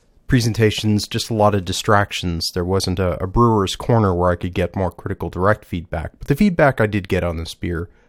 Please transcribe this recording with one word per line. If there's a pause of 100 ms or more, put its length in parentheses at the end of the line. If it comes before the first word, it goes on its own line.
(260)
presentations,
just
a
lot
of
distractions.
There
wasn't
a,
a
brewer's
corner
where
I
could
get
more
critical
direct
feedback,
but
the
feedback
I
did
get
on
this
beer (200)